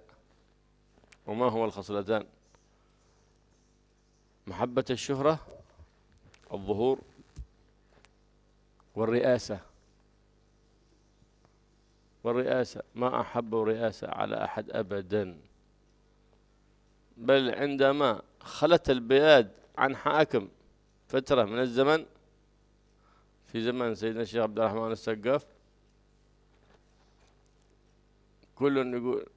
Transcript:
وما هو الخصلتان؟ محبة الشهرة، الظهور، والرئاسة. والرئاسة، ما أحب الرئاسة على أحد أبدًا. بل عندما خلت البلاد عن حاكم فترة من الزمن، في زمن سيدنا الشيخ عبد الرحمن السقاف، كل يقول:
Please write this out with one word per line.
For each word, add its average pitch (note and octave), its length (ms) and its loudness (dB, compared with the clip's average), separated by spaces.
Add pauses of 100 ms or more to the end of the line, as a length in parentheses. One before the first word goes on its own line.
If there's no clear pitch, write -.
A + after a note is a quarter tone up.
(1300)
وما A#2 220 0
هو A2+ 160 0
الخصلتان؟ G#2 600 -4 (2250)
محبة B2 400 -2
الشهرة، C#3 500 0 (1120)
الظهور، G2+ 460 -2 (2000)
والرئاسة. A#2 640 0 (2750)
والرئاسة، B2 580 -2 (140)
ما B2 260 -2
أحب A#2 340 -4
الرئاسة A2 520 -2
على G#2+ 360 -4
أحد G#2+ 280 -8
أبدًا. G2 640 -4 (1800)
بل B2+ 380 4
عندما C3+ 680 2 (180)
خلت - 500 2
البلاد C3 600 6 (260)
عن C3 180 2
حاكم D3 520 0 (600)
فترة C3 360 2
من G#2+ 160 -2
الزمن، C3+ 460 2 (1400)
في A#2 140 -8
زمن A#2+ 340 -2
سيدنا A2 260 -4
الشيخ A2 220 -2
عبد G#2+ 160 -4
الرحمن A2+ 320 -2
السقاف، A2+ 540 -4 (3000)
كل C3+ 380 0
يقول: B2 320 -4 (120)